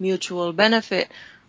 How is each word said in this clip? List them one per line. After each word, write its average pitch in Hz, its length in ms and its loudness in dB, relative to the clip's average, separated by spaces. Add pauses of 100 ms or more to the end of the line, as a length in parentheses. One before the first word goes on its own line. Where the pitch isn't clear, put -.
mutual 180 520 -2
benefit, 208 580 2 (380)